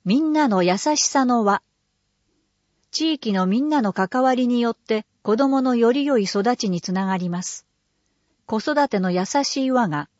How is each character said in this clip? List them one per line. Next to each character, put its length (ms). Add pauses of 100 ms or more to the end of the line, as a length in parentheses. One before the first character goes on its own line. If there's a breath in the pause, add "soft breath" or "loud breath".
み 140
ん 140
な 140
の 160
優 140
し 200
さ 280
の 200
輪。 180 (1300)
地 220
域 200
の 140
み 140
ん 80
な 120
の 120
関 280
わ 140
り 120
に 140
よ 100
っ 60
て 280 (180)
子 120
ど 140
も 120
の 140
よ 160
り 140
良 120
い 80
育 320
ち 120
に 120
つ 120
な 140
が 100
り 120
ま 120
す。 240 (800)
子 140
育 280
て 120
の 120
優 140
し 400
い 60
輪 160
が 220 (100)